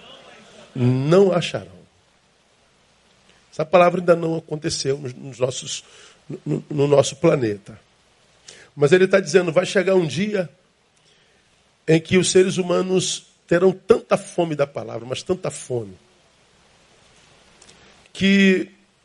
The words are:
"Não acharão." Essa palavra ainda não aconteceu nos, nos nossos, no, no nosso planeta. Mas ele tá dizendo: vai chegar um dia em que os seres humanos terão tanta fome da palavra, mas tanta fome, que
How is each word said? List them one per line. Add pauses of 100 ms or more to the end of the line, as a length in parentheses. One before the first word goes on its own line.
(760)
"Não
acharão." (1700)
Essa
palavra
ainda
não
aconteceu
nos,
nos
nossos, (600)
no,
no
nosso
planeta. (960)
Mas
ele
tá
dizendo:
vai
chegar
um
dia (1400)
em
que
os
seres
humanos (200)
terão
tanta
fome
da
palavra,
mas
tanta
fome, (2250)
que (340)